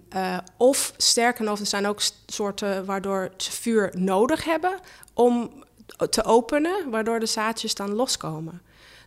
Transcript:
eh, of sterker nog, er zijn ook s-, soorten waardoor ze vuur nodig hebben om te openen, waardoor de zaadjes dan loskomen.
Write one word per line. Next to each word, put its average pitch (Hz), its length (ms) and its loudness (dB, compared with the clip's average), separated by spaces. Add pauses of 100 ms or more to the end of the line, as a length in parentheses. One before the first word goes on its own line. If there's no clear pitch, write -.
eh, 185 300 -4 (180)
of 269 400 4
sterker 233 480 2
nog, 208 140 -2
er 208 80 -6
zijn 202 200 -2
ook 208 140 -2
s-, - 260 -4
soorten 196 580 -4
waardoor 196 520 -4
ze - 160 -6
vuur 220 440 0
nodig 196 480 2
hebben 330 300 0 (400)
om 240 360 4 (600)
te - 140 0
openen, 294 680 2
waardoor 220 300 -2
de 220 60 -2
zaadjes 226 480 -2
dan 202 200 -6
loskomen. 165 680 -4 (440)